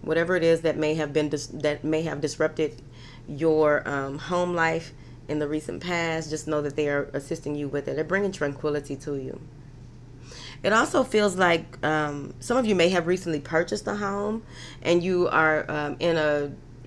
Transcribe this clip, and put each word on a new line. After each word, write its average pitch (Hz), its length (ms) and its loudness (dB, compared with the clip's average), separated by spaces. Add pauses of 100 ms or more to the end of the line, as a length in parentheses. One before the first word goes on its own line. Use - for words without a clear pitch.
Whatever 165 360 2
it 165 60 2
is 165 180 6
that 156 160 2
may 156 180 2
have 151 160 -2
been 151 180 2
dis-, 147 180 -4
that 147 360 -2
may 156 200 0
have 147 180 -4
disrupted 156 600 -2 (460)
your, 151 600 4
um, 139 300 -2
home 175 380 0
life 165 380 0 (340)
in 151 120 -2
the 147 80 0
recent 151 360 -4
past, 165 460 -2
just 156 180 -6
know 151 140 0
that 147 160 -4
they 147 100 2
are 143 260 0
assisting 147 420 -6
you 147 120 -4
with 135 220 -4
it. 135 60 -2
They're 156 100 0
bringing 190 260 0
tranquility 143 640 -4
to 143 200 -6
you. 131 240 -8 (1200)
It 202 100 4
also 262 300 4
feels 208 340 2
like, 170 460 2
um, 147 560 -2
some - 160 0
of 254 120 4
you 208 80 4
may 175 140 6
have 175 180 2
recently 175 320 0
purchased 175 480 -2
a 202 80 -2
home, 208 480 -4 (400)
and 175 180 6
you 180 280 2
are, 156 400 4
um, 147 300 -2
in 170 180 4
a, 147 340 2 (360)